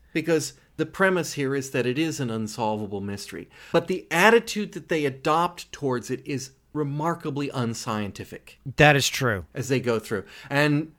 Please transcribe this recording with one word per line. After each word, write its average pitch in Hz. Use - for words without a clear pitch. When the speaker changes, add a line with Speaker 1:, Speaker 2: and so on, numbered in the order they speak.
Speaker 1:
because 156
the 156
premise 185
here 139
is 135
that 123
it 123
is 156
an 131
unsolvable 107
mystery. 101
But 170
the 185
attitude 208
that 170
they 156
adopt 156
towards 127
it 127
is 135
remarkably 147
unscientific. 113
Speaker 2:
That 147
is 135
true. 104
Speaker 1:
As 110
they 131
go 120
through. 107
And 147